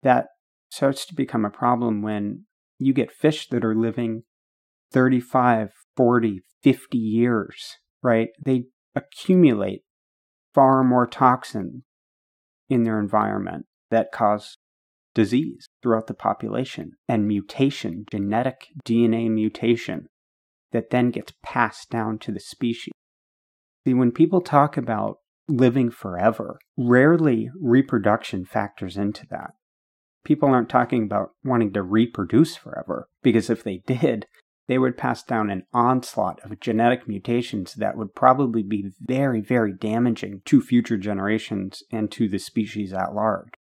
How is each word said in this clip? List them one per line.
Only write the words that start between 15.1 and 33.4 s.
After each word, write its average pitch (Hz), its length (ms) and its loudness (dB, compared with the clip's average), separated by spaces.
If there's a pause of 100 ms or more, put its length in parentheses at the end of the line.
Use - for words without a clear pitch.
disease 117 520 0 (160)
throughout 113 240 0
the - 80 -8
population 110 800 -4 (160)
and 107 180 0
mutation, 104 840 -2
genetic 110 580 -4 (160)
D 117 200 2
N 113 100 4
A 113 140 -2
mutation 110 800 -2 (680)
that 113 180 -4
then 123 200 2
gets - 220 -10 (100)
passed - 480 -2
down 110 300 -6
to 110 120 -10
the 90 80 -8
species. - 520 -8 (920)
See, 131 60 2
when 123 200 4
people 170 280 4
talk 147 360 2
about 107 420 -4 (300)
living 123 420 2
forever, 101 680 -4 (180)
rarely 127 720 4 (100)
reproduction 113 840 2
factors 101 520 -8
into 101 340 -6
that. - 200 -10 (760)
People 147 260 2
aren't 123 180 2
talking 123 360 0
about 101 260 -4 (120)
wanting 117 300 0
to 101 100 -2
reproduce 110 720 2
forever, - 520 -10 (140)
because 113 260 2